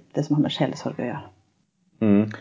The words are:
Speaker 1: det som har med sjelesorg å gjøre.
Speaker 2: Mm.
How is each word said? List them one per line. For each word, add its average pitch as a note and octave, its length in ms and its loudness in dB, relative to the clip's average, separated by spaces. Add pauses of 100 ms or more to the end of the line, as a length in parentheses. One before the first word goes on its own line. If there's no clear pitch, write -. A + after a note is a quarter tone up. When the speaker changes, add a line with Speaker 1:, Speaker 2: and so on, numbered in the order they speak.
(160)
Speaker 1:
det D3+ 100 0
som D3 140 0
har D#3 80 4
med - 80 -4
sjelesorg - 420 -4
å - 80 -6
gjøre. B2 160 -6 (800)
Speaker 2:
Mm. G#2 220 6 (180)